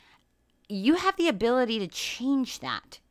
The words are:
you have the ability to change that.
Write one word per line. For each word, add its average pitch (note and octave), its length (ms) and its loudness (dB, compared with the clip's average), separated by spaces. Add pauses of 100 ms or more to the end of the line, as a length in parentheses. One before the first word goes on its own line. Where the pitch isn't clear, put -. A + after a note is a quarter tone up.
(680)
you G#3 280 2
have F#4 220 0
the E4+ 100 4
ability A#3 520 2
to F#3+ 80 -2
change - 720 -4
that. - 380 -8 (120)